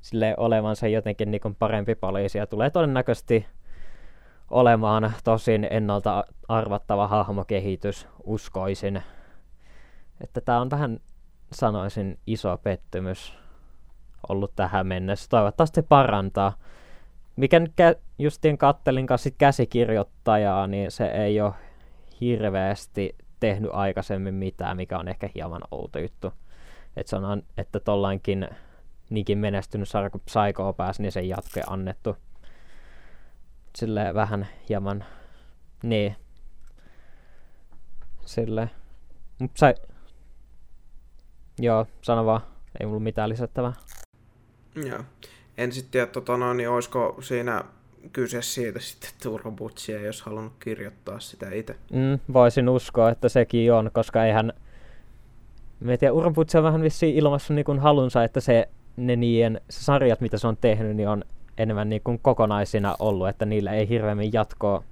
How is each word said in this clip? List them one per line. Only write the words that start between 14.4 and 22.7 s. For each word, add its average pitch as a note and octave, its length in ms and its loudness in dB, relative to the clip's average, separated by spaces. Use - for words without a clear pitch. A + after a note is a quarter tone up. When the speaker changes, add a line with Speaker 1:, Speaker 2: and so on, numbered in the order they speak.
Speaker 1:
tähän F#2+ 320 0
mennessä. F#2 420 -4
Toivottavasti A#2 460 2
se E3 60 4
parantaa. G2+ 720 4
Mikä C3+ 240 6
nyt E3 120 0
kä-, E3+ 280 6
justiin D3 380 2
kattelin C3 500 4
kanssa B2 160 2
sit C3+ 140 -2
käsikirjoittajaa, G#2+ 1300 4
niin G2 240 -2
se - 140 -2
ei G#2 360 2
oo G2+ 120 2
hirveästi G2+ 920 -2